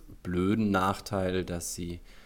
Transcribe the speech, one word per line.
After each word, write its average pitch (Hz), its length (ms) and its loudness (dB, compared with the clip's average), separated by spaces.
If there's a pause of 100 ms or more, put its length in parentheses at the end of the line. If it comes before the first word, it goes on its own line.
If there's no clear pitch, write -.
(220)
blöden 98 480 2
Nachteil, 92 720 2
dass 87 300 -6
sie, 87 260 -6 (240)